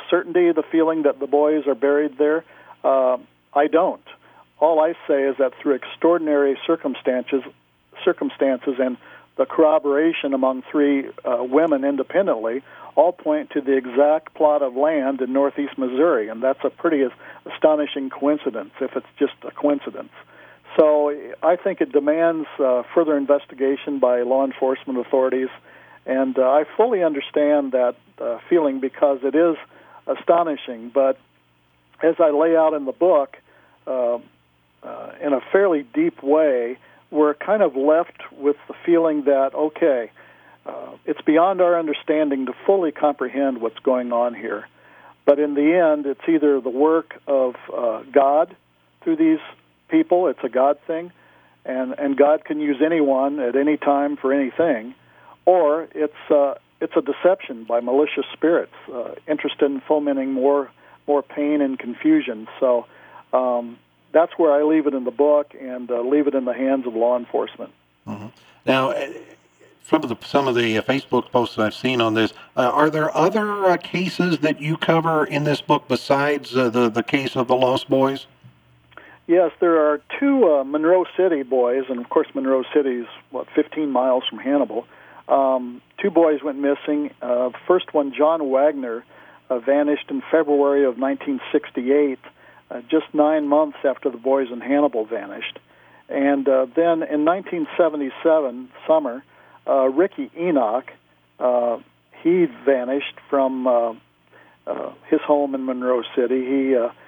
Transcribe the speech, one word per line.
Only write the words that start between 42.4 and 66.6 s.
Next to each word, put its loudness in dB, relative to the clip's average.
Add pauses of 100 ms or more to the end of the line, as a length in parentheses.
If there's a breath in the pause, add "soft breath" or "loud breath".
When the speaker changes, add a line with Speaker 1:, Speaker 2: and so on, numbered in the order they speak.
Speaker 1:
to -4 (140)
fully 2
comprehend -2
what's -6
going -2
on -2
here. -10 (560 soft breath)
But 6
in 0
the 2
end, 2
it's -6
either 2
the -4
work 0
of, 0 (180)
uh, -4 (100)
God 4 (480)
through 0
these 2 (480)
people, 2
it's -4
a -4
God 2
thing, -8 (520 soft breath)
and, -6
and -2
God 4
can -6
use -2
anyone 0
at -2
any 2
time 0
for -2
anything, -2 (500 soft breath)
or 2
it's, -6
uh, 2 (260)
it's -6
a 2
deception -2
by -2
malicious 0
spirits, 0 (200)
uh, -10 (160)
interested -2
in -2
fomenting -2
more, 0 (360 soft breath)
more 0
pain -2
and -2
confusion. -2 (100)
So, 2 (460 loud breath)
um, -2 (320)
that's 2
where 4
I 4
leave 2
it 0
in -4
the -6
book 2
and, -12
uh, -2
leave 0
it 2
in -2
the -4
hands -2